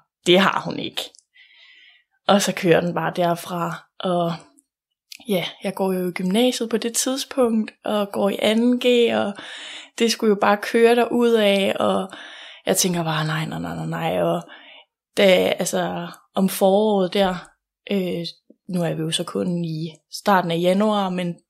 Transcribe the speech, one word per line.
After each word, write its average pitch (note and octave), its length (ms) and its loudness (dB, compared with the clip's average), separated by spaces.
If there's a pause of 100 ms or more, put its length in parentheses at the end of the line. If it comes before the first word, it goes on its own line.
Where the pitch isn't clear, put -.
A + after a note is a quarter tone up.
(260)
"Det F3 140 8
har - 200 2
hun - 180 -8
ikke." - 240 -8 (1300)
Og G3 140 4
så F#3 120 -2
kører F3 260 4
den F3 140 -2
bare D#3+ 220 -4
derfra, E3+ 640 -4 (180)
og F3 340 -2 (920)
ja, F3+ 160 0 (200)
jeg F#3+ 100 -6
går F#3+ 180 -2
jo F#3 160 -2
i F3 40 -4
gymnasiet A3+ 580 0
på A#3+ 60 0
det A#3 200 -6
tidspunkt, A#3+ 760 0 (120)
og G#3 280 -2
går G3+ 180 0
i - 120 -2
anden A#3+ 380 2
G, - 40 -2 (300)
og G#3+ 180 0 (680)
det A#3 140 2
skulle - 160 0
jo G3+ 120 4
bare G#3 160 4
køre A#3 400 4
derudad, A3+ 800 2
og F#3+ 340 0 (560)
jeg F#3+ 100 2
tænker F3 280 0
bare, D#3 220 -2
"Nej, D#3 200 -4
nej, D#3+ 120 -8
nej, E3+ 180 -8
nej, D#3+ 100 -8
nej," E3 360 -2
og E3+ 200 0 (720)
da, G#3 80 4 (340)
altså, F3 500 -4 (260)
om F#3+ 140 2
foråret G3 640 2
der, F#3+ 200 2 (560)
øh, F3+ 360 -2 (420)
nu F3+ 140 -2
er D#3+ 120 -2
vi D#3+ 80 -4
jo D#3+ 80 -4
så E3+ 140 -4
kun F3 400 -4
i D#3+ 260 -6 (220)
starten F3+ 380 0
af E3+ 100 -2
januar, G3 500 2
men F3+ 260 -4 (140)